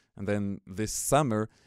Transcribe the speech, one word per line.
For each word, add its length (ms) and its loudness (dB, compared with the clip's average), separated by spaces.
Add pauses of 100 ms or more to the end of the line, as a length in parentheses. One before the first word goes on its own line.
(180)
and 100 -4
then 380 0
this 260 -4
summer, 560 2 (180)